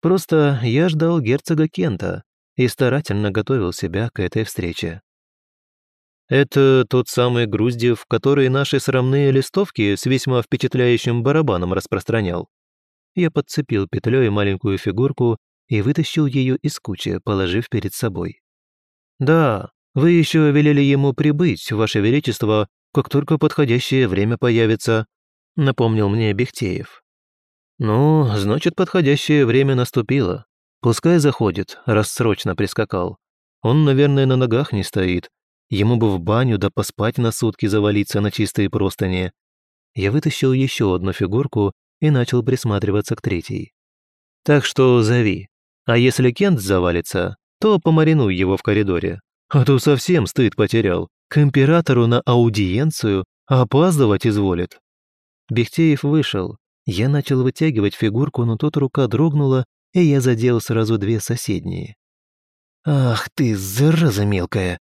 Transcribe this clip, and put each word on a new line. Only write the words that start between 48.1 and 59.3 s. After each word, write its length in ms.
его 220
в 60
коридоре. 580
А 160
то 140
совсем 480
стыд 300
потерял. 520
К 100
императору 680
на 140
аудиенцию 1040
опаздывать 800
изволит». 520
Бехтеев 520
вышел. 540
Я 220
начал 340
вытягивать 520
фигурку, 500
но 120
тут 200
рука 300
дрогнула, 580